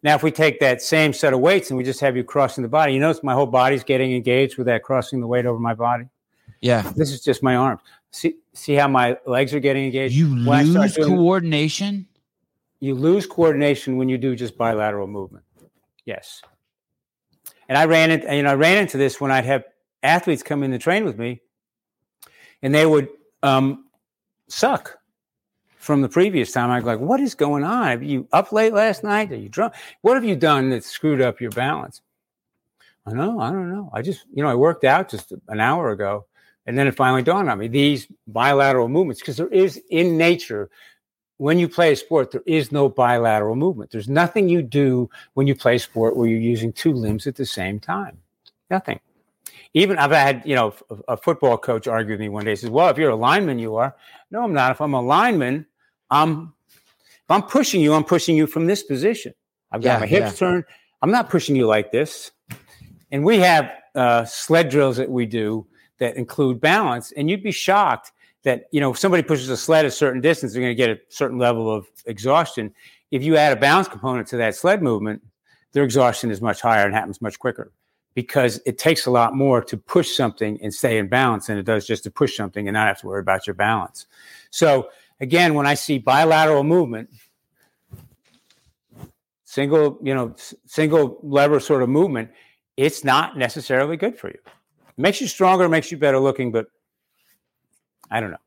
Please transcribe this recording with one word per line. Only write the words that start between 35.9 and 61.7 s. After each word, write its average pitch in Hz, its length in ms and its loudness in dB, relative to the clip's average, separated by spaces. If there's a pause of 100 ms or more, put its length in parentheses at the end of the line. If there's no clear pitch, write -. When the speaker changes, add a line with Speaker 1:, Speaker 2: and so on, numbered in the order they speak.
Speaker 1:
ago." 101 340 -6 (400)
And 120 120 -4
then 139 100 2
it 127 80 -2
finally 131 280 2
dawned 175 260 0
on 101 100 -2
me, 110 80 -6
these 139 400 0 (200)
bilateral 131 600 2
movements, 151 320 -2
'cause 120 160 -10
there 170 100 -4
is 185 420 2
in 165 280 2
nature, 165 520 0 (680)
when 151 200 2
you 170 100 2
play 170 260 2
a - 20 4
sport, 139 340 -2
there - 160 -8
is 160 260 0
no 139 160 2
bilateral 117 680 2
movement. 147 340 -4
There's 110 180 -10
nothing 175 400 0
you 175 140 2
do 127 480 0 (240)
when 135 140 0
you 135 80 2
play 120 220 2
a - 20 0
sport 113 360 -2
where 120 120 2
you're 113 120 2
using 113 320 -2
two 160 220 -2
limbs 110 320 -4
at 139 100 -8
the 131 120 -8
same 98 320 -6
time. - 400 -8 (500)
Nothing. - 300 -4 (720)
Even 190 240 2
I've 143 140 2
had, 139 340 2
you 147 80 -2
know, 113 220 0 (160)
a, 113 220 -8
a 107 40 -4
football 135 400 2
coach 113 300 -4
argue 113 260 -2
with 101 60 -8
me 107 100 -6
one 104 160 -8
day. 110 60 -2
He 101 60 -2
says, 113 120 -8
"Well, 160 200 2
if 127 100 0
you're 156 100 2
a 113 60 0
lineman, 139 420 0
you 113 200 -6
are." 131 180 -2 (340)
No, 220 140 -6
I'm 208 100 -2
not. 131 180 2
If 127 100 -6
I'm 147 120 -2
a 127 80 -2
lineman, 151 640 0 (460)
I'm, 156 420 0 (160)
if - 600 -20
I'm 196 120 4
pushing 208 400 0
you, 151 120 4
I'm 156 100 2
pushing 165 340 0
you 156 100 4
from 165 200 -2
this 202 160 -2
position. 190 500 -4 (380)
I've 113 100 -6
got 123 120 2
Speaker 2:
Yeah, 117 60 2
Speaker 1:
my 107 60 -4
hips 131 280 0
Speaker 2:
yeah. 185 140 -2
Speaker 1:
turned. 175 180 0 (360)
I'm 156 100 2
not 240 180 0
pushing 147 260 0
you 127 100 4
like 107 260 2